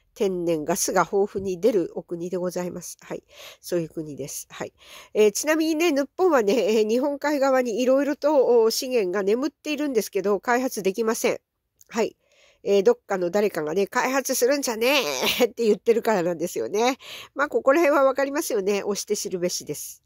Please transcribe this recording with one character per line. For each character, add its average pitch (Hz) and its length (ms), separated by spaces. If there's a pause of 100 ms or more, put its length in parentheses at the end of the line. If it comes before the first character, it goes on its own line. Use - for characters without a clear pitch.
(140)
天 185 300
然 165 200
ガ 165 120
ス - 160
が 185 180
豊 202 240
富 196 100
に 180 160
出 226 120
る 180 220
お 175 80
国 170 280
で 185 60
ご 180 140
ざ 180 140
い 175 60
ま 175 120
す。 - 180
は - 140
い。 - 80 (380)
そ - 180
う - 20
い 160 60
う - 20
国 156 280
で 135 120
す。 - 220
は - 140
い。 - 80 (420)
え 214 140
ー、 202 40
ち - 140
な 311 100
み 320 100
に 320 100
ね、 330 160
日 277 240
本 359 140
は 262 120
ね、 208 360
え - 40
ー、 214 60
日 233 100
本 285 200
海 285 220
側 262 220
に 233 180
い 247 60
ろ 262 160
い 269 40
ろ 285 100
と、 247 460
お、 226 80
資 254 180
源 214 240
が 202 100
眠 233 260
っ - 20
て - 220
い 285 40
る 294 120
ん 269 40
で 220 100
す - 80
け 190 120
ど、 196 180
開 247 220
発 247 200
で 190 100
き 226 120
ま 220 100
せ 220 180
ん。 - 80 (480)
は 226 140
い。 - 140 (460)
え 202 180
ー、 - 20
ど 233 100
っ 233 140
か 196 100
の 175 140
誰 208 180
か 165 140
が 151 100
ね、 190 160
「開 254 240
発 262 220
す 240 120
る 285 120
ん 277 40
じ 254 80
ゃ 220 60
ね 247 260 (380)
え」 254 40
<laughs> - 40
っ - 0
て - 160
言 208 120
っ - 20
て 233 160
る 233 80
か 226 100
ら 185 100
な 175 120
ん 160 40
で 165 80
す - 120
よ 113 100
ね。 233 300 (360)
ま 277 100
あ、 302 40
こ 233 140
こ 269 100
ら 330 80
辺 302 160
は 269 80
わ 269 80
か 269 120
り 277 80
ま 302 100
す 311 100
よ 214 80
ね。 196 220
押 202 120
し - 120
て 208 100
知 - 140
る 180 80
べ 175 100
し - 160
で 147 100
す。 - 320